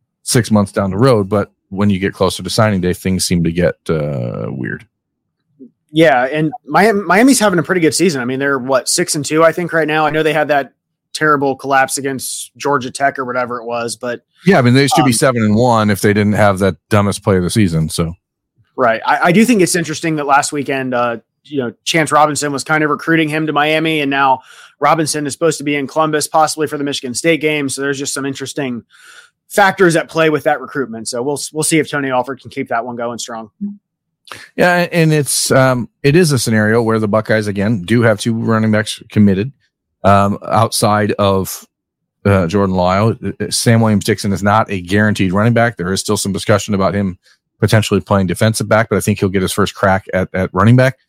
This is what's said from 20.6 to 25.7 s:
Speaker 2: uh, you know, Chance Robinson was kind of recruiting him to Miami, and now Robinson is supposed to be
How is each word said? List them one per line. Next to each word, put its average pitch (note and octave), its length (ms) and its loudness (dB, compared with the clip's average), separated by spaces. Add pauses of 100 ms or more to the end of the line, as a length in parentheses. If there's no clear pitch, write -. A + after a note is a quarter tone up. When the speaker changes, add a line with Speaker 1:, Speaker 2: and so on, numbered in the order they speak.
Speaker 2:
uh, A#2+ 240 -2 (260)
you C#3+ 160 -8
know, A#2+ 140 -4 (120)
Chance D#3+ 260 0
Robinson D3 400 2
was C#3 120 -6
kind D#3 200 0
of D3+ 60 0
recruiting D#3+ 400 0
him D#3 180 -2
to D3+ 60 -4
Miami, D#3 480 0
and C#3 100 -2
now C3+ 300 2 (380)
Robinson D3+ 460 0
is C3+ 80 -8
supposed D#3+ 240 0
to C#3+ 60 -12
be D3 120 -2